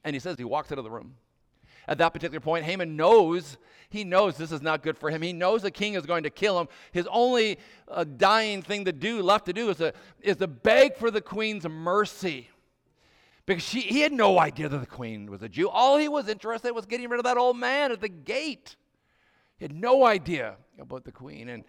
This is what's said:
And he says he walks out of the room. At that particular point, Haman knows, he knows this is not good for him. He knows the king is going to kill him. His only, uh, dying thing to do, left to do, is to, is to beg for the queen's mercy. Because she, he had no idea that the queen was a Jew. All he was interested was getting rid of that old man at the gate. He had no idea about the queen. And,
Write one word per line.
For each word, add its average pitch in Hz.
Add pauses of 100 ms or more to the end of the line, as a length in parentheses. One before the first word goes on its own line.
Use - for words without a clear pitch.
And 147
he 135
says 151
he 123
walks 143
out 139
of 123
the 110
room. 120 (680)
At 151
that 165
particular 160
point, 160
Haman 170
knows, 165 (340)
he 208
knows 185
this 160
is 147
not 156
good 156
for 151
him. 160
He 175
knows 185
the 196
king 202
is 170
going 170
to 147
kill 196
him. 170 (240)
His 175
only, 233 (280)
uh, 165
dying 196
thing 202
to 185
do, 196
left 196
to 220
do, 220
is 185
to, 160 (260)
is 196
to 190
beg 226
for 233
the 208
queen's 208
mercy. 170 (960)
Because 180
she, 247
he 226
had 294
no 202
idea 151
that 143
the 127
queen 110
was 98
a 113
Jew. 151
All 262
he 302
was 294
interested 226
was 220
getting 240
rid 240
of 240
that 247
old 247
man 262
at 202
the 214
gate. 220 (800)
He -
had 147
no 247
idea 147 (240)
about 131
the 123
queen. 123
And, 120